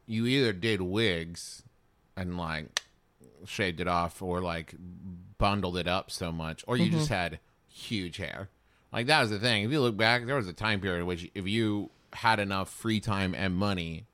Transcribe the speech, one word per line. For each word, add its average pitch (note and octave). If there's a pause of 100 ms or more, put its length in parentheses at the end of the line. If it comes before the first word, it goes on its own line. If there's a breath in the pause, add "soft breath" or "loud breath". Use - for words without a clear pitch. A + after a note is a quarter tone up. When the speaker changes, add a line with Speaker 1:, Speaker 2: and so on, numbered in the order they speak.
Speaker 1:
you A2+
either B2+
did G2
wigs F2+ (540)
and, F2+
like, D#2+ (640)
shaved F2+
it F2
off F2
or, F2+
like, E2+ (640)
bundled G2
it E2+
up F2+
so E2+
much, D#2+
or B2
you F3
just D#3+
Speaker 2:
Mm-hmm. D3
Speaker 1:
had E2 (300)
huge F#2
hair. F#2+ (440)
Like, A#2
that D3+
was A2+
the G#2
thing. A2
If A2+
you D3+
look A#2+
back, A#2
there C3+
was G#2+
a E2+
time G#2
period F2+
in F2
which F2
if F#2+
you G#2 (220)
had A2+
enough G2
free A2
time G2
and F#2
money F2+